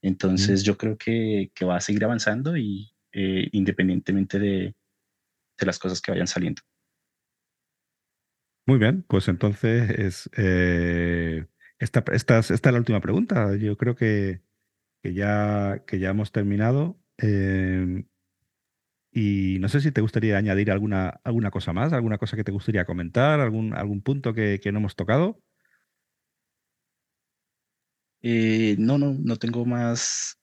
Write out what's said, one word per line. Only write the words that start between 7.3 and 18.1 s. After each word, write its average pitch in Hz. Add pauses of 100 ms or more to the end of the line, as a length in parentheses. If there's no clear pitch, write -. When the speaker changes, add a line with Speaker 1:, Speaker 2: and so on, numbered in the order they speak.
Speaker 2:
Muy 131
bien, 135
pues -
entonces 107
es, -
eh, 85 (320)
esta, 120
esta 113
es, 110
esta 110
es 127
la 120
última 113
pregunta. 107
Yo 104
creo 120
que, 101 (600)
que 90
ya, 104
que 98
ya 95
hemos 104
terminado. 113 (180)
Eh, 92 (1080)